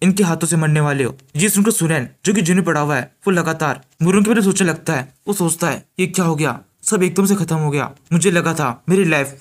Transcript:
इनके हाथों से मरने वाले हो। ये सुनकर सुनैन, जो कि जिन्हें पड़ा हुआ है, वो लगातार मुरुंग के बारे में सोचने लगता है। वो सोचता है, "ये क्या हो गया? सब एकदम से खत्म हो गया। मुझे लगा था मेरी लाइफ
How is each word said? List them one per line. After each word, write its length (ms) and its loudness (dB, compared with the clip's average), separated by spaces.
इनके 220 2
हाथों 240 -2
से 80 0
मरने 240 2
वाले 240 0
हो। 120 -6
ये 140 0
सुनकर 220 2
सुनैन, 380 -2
जो 80 0
कि 80 0
जिन्हें 240 0
पड़ा 160 0
हुआ 140 -2
है, 160 -6
वो 40 2
लगातार 500 -2
मुरुंग 240 4
के 40 2
बारे 120 2
में 40 2
सोचने 220 2
लगता 260 -4
है। 200 -6
वो 60 -2
सोचता 360 -2
है, 160 -8
"ये 80 -2
क्या 180 -2
हो 100 0
गया? 240 -2
सब 200 0
एकदम 220 2
से 100 2
खत्म 200 -2
हो 160 0
गया। 200 -4
मुझे 180 2
लगा 220 0
था 360 -4
मेरी 160 4
लाइफ 360 0